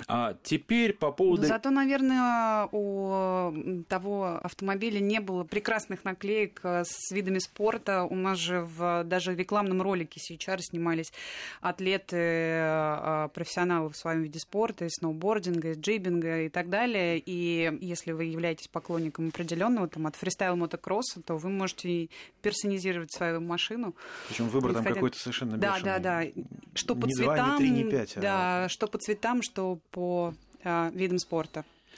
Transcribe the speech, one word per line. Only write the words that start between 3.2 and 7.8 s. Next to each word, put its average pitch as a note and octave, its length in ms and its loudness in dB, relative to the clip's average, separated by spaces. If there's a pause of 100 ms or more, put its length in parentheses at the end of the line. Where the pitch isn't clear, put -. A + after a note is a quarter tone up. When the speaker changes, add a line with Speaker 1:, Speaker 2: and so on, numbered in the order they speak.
Speaker 2:
м, E3+ 300 -4
того F#3+ 600 -2
автомобиля G3 560 -2
не G#3 200 2
было F#3+ 240 -2
прекрасных G#3 600 -2
наклеек, G3+ 600 0
э, F3 220 2
с - 260 -6
видами F#3+ 260 0
спорта. G#3 640 0